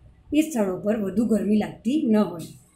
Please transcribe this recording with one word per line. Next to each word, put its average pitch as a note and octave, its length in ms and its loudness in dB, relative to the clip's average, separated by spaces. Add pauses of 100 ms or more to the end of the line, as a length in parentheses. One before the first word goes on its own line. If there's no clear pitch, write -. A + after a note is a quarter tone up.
(340)
એ D#4 160 2
સ્થળો F#3+ 300 -2
પર G3+ 160 0
વધુ G3+ 280 0
ગરમી G#3 320 2
લાગતી A3+ 460 -2
ન A3 140 4
હોય. F3 260 0 (340)